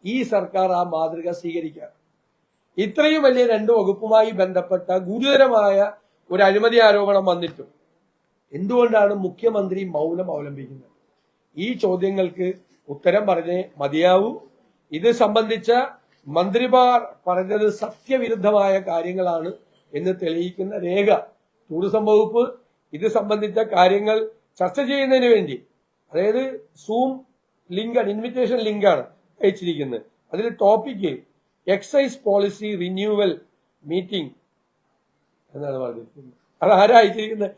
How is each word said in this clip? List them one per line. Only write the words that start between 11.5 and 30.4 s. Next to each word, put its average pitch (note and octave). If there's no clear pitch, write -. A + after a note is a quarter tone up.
ഈ G3+
ചോദ്യങ്ങൾക്ക് F#3
ഉത്തരം F#3
പറഞ്ഞേ F3
മതിയാവൂ. F3+
ഇത് E3+
സംബന്ധിച്ച A3
മന്ത്രിമാർ A#3
പറഞ്ഞത് F#3+
സത്യവിരുദ്ധമായ G#3
കാര്യങ്ങളാണ് F3
എന്ന് F3+
തെളിയിക്കുന്ന F3+
രേഖ G3
ടൂറിസം G3
വകുപ്പ് A3
ഇത് E3+
സംബന്ധിച്ച G#3
കാര്യങ്ങൾ G#3+
ചർച്ച F3+
ചെയ്യുന്നതിന് C4
വേണ്ടി, F#3+
അതായത് G#3+
Zoom C4
ലിങ്കാണ്, A3
ഇൻവിറ്റേഷൻ A#3+
ലിങ്കാണ് G#3
അയച്ചിരിക്കുന്നത്. D#3
അതിൽ G#3